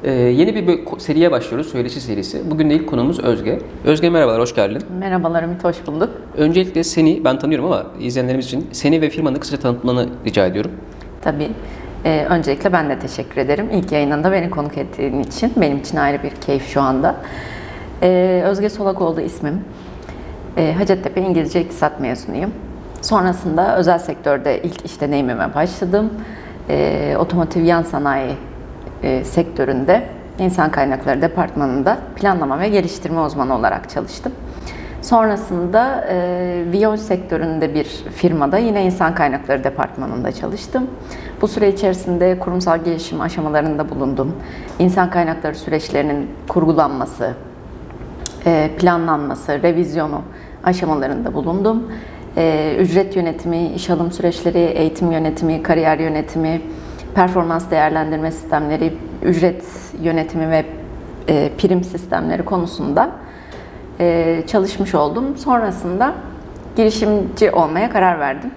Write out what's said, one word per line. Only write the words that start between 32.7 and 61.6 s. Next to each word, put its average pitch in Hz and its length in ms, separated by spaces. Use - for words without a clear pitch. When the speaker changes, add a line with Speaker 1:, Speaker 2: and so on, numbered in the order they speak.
Speaker 2:
uzmanı 135 340
olarak 117 340
çalıştım. - 420
Sonrasında, 202 1080
e, 180 640
Viyol 214 260
sektöründe 160 800
bir 151 80
firmada 165 420
yine 208 280
insan 180 300
kaynakları 139 480
departmanında 131 680
çalıştım. 254 560
Bu 208 60
süre 208 220
içerisinde 185 720
kurumsal 175 440
gelişim 165 380
aşamalarında 151 680
bulundum. 139 460
İnsan 180 300
kaynakları 160 460
süreçlerinin 147 760
kurgulanması, 151 840
e, 156 320
planlanması, 165 840
revizyonu 160 580
aşamalarında 156 680
bulundum. 196 500
E, 156 420
ücret 190 360
yönetimi, 170 520
iş - 220
alım 170 220
süreçleri, 175 480
eğitim 165 520
yönetimi, 160 520
kariyer 160 360
yönetimi, 160 600
performans 180 560
değerlendirme 156 600
sistemleri, 156 600
ücret 175 400
yönetimi 160 480
ve, 156 140
e, 151 280
prim 180 260